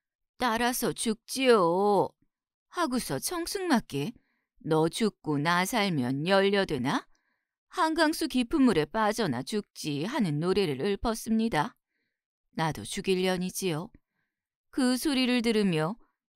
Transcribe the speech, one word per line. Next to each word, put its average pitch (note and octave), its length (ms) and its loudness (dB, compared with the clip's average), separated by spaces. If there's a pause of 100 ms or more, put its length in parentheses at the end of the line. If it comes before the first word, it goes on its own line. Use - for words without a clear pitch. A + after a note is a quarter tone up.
(380)
"따라서 A#3+ 540 -2
죽지요." G#3 1160 2 (600)
하고서 B3+ 500 -2
청승맞게 E4 920 -2 (520)
"너 D#3 240 2
죽고 D#3 500 -2
나 F3 260 0
살면 D#3 640 -2
열려되나? F#3+ 800 2 (600)
한강수 D#4+ 600 0
깊은 B3+ 340 0
물에 F#3 220 4
빠져나 G3+ 580 -2
죽지." D3+ 640 -6
하는 G3+ 360 -2
노래를 F3 400 0 (240)
읊었습니다. A3 680 -2 (800)
나도 D3+ 300 -4
죽일년이지요. F#3 1040 -2 (800)
그 B3+ 260 0
소리를 B3+ 460 0
들으며 G3+ 540 0 (400)